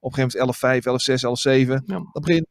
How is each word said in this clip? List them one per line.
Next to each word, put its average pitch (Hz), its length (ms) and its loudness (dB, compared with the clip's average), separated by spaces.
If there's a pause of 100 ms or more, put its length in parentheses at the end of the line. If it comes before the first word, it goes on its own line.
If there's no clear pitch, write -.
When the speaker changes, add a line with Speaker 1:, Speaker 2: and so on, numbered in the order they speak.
Speaker 1:
op 131 100 -8
een 135 40 -10
gegeven 135 60 -2
moment 127 140 0
elf 123 220 0
vijf, 127 300 0
elf 127 140 0
zes, 131 220 0
elf 120 160 -2
zeven. 135 480 2
Speaker 2:
Ja. - 80 -6
Speaker 1:
Dan 92 280 -8
begin, 165 280 2